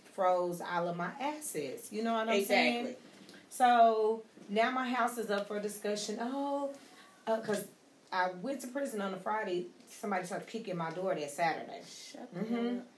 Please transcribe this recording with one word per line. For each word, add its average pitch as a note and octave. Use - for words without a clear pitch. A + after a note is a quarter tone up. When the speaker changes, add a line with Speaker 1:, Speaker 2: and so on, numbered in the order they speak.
Speaker 1:
froze F3+
all F3
of E3+
my F3
assets. C4
You G#3+
know A3+
what A3
I'm G3+
saying? A#3+
Speaker 2:
Exactly. -
Speaker 1:
So A3+
now A3
my B3+
house A#3+
is G3+
up G3+
for G#3
discussion. G#3
Oh, C#4
uh, A3
'cause G#3+
I F#3
went C4+
to B3
prison B3
on G3
a F#3
Friday. G3
Somebody F#3+
started F3+
kicking G3+
my E3
door F3+
that D3
Saturday. -
Speaker 2:
Shut -
the -
Speaker 1:
Mm-hmm. A3+
Speaker 2:
hell A#3+
up. -